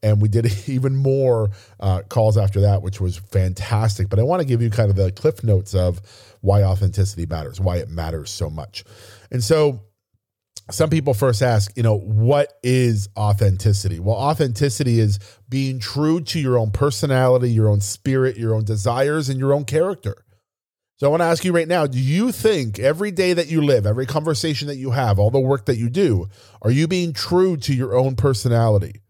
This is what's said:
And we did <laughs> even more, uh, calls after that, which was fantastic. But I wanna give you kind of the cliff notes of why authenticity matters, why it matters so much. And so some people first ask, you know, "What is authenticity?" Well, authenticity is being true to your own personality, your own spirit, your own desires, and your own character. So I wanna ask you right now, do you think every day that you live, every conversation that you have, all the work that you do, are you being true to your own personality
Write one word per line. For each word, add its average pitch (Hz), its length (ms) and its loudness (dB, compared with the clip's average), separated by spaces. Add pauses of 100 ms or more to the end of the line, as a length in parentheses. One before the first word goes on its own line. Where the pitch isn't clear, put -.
And 107 200 2
we 107 60 2
did 113 180 0 (120)
<laughs> - 100 -12
even 135 280 -2
more, 135 540 0 (300)
uh, 98 280 0
calls 110 300 2
after 98 240 2
that, 101 180 4
which 95 180 -8
was 90 200 -4
fantastic. 101 880 -2
But 104 120 0
I - 20 4
wanna 160 240 0
give 120 160 0
you 117 80 0
kind 107 180 0
of 98 80 2
the 95 160 0
cliff 156 320 -2
notes 101 300 0
of 90 260 0 (400)
why 101 220 4
authenticity 95 640 0
matters, 80 340 -8
why 90 160 0
it 85 140 -6
matters 80 400 -8
so - 180 -6
much. 76 360 -12 (460)
And 123 140 -4
so 147 380 2 (880)
some 156 200 0
people 143 240 0
first 117 280 0
ask, 113 340 0
you 123 60 -2
know, 113 160 2
"What 113 640 0
is 120 540 2
authenticity?" 101 840 0
Well, 101 180 -2
authenticity 131 840 0
is 104 180 2 (300)
being 131 300 -4
true 151 440 -2
to 147 160 -6
your 131 200 0
own 110 120 0
personality, 127 800 2
your 110 180 2
own 104 120 2
spirit, 131 560 -2
your 110 180 -2
own 110 100 -2
desires, 127 640 0
and 135 100 -4
your 135 140 2
own 143 120 0
character. 156 600 -4 (720)
So 139 100 0
I 143 40 4
wanna 170 140 2
ask 170 200 0
you 180 80 0
right 165 160 2
now, 165 180 2
do 127 120 -2
you 160 320 0
think 147 480 0
every 160 320 0
day 180 220 0
that 165 160 0
you 160 140 0
live, 127 240 2
every 120 200 0
conversation 151 640 -2
that 143 80 -8
you 131 140 -6
have, 113 280 0
all 104 120 4
the 135 100 2
work 131 260 0
that 123 120 0
you 117 100 -2
do, 123 400 0 (340)
are 107 80 0
you 143 160 2
being 175 260 -2
true 180 460 0
to 135 160 -2
your 123 220 -2
own 131 200 0
personality 117 920 0